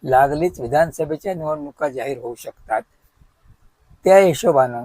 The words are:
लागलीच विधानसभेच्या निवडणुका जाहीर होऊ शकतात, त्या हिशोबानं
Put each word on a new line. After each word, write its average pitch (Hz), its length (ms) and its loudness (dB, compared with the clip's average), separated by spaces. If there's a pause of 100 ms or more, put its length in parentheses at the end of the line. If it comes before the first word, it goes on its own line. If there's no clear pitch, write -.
लागलीच 139 580 0
विधानसभेच्या 151 720 -4
निवडणुका 151 540 -8
जाहीर 131 300 -8
होऊ 120 160 -12
शकतात, - 480 -8 (1200)
त्या 190 140 8
हिशोबानं 135 680 2